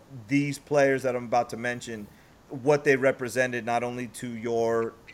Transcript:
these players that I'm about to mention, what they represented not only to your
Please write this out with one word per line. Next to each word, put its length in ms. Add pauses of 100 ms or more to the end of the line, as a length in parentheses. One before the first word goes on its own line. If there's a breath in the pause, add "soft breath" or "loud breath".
(280)
these 300
players 440
that 120
I'm 120
about 240
to 80
mention, 480 (420 loud breath)
what 340
they 140
represented 720
not 160
only 260
to 220
your 640 (200)